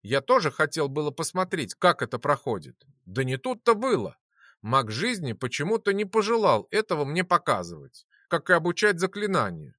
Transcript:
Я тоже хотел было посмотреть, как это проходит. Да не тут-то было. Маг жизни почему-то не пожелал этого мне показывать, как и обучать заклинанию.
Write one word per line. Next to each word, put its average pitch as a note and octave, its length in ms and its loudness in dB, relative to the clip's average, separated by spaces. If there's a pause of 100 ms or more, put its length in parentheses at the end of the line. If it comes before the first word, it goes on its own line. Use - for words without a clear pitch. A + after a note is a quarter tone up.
Я B2+ 180 0
тоже F#3 300 2
хотел D#3 400 -2
было D3 200 -4
посмотреть, E3 640 -4
как - 280 2
это A#2 160 -6
проходит. G#2+ 580 -2 (300)
Да G#2+ 180 -4
не C3 140 -4
тут-то A#3+ 360 0
было. G3+ 440 -2 (440)
Маг A#2 280 0
жизни D#3 440 -4
почему-то F#3 580 -2
не G#3 120 -2
пожелал G3+ 640 2
этого E3+ 340 0
мне D#3 180 -2
показывать, F2 840 -2 (220)
как E3+ 220 -2
и F3+ 40 8
обучать F3 440 2
заклинанию. E3 800 -2